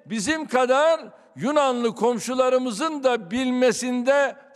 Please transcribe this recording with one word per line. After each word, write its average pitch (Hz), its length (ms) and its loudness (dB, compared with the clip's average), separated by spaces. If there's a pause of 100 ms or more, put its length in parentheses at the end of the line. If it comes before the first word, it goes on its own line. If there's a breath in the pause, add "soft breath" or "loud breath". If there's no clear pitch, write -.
bizim 226 420 -4
kadar 269 540 2 (340 loud breath)
Yunanlı 240 600 0
komşularımızın 254 1080 0
da 233 280 0
bilmesinde 254 1040 0 (200)